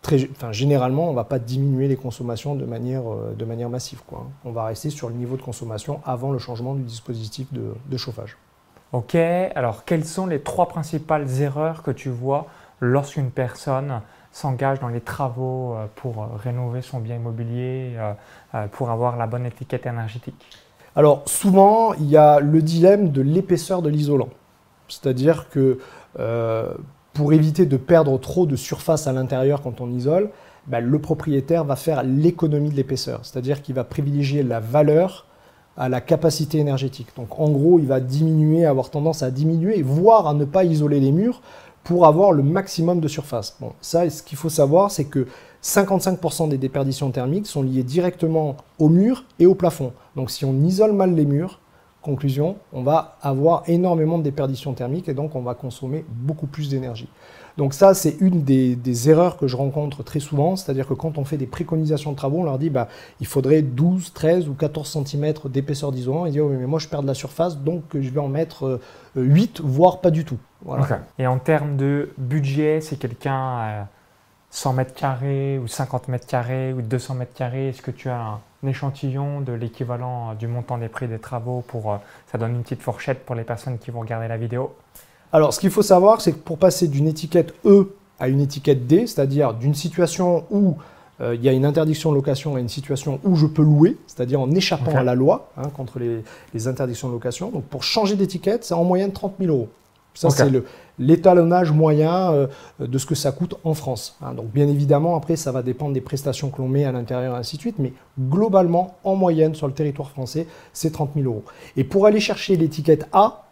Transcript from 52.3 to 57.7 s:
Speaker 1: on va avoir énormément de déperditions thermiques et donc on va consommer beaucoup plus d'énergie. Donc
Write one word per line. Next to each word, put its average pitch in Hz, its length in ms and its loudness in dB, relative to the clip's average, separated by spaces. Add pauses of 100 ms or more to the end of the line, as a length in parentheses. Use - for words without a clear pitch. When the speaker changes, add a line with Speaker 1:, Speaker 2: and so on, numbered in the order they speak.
Speaker 1:
on 131 120 -8
va 147 400 0
avoir 147 420 2
énormément 170 540 2
de 156 40 -2
déperditions 139 500 -4
thermiques 139 360 -6
et 139 60 -4
donc 147 200 -6
on 131 60 -6
va 120 140 -6
consommer 135 520 -10
beaucoup 147 380 -6
plus 143 240 -8
d'énergie. 127 400 -6 (480)
Donc 139 160 -2